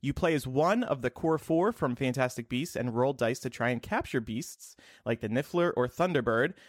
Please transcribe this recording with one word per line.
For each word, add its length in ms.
You 120
play 220
as 100
one 380
of 180
the 80
core 300
four 320
from 240
Fantastic 520
Beasts 280
and 200
roll 180
dice 260
to 100
try 220
and 100
capture 400
beasts 540
like 180
the 80
Niffler 460
or 120
Thunderbird. 680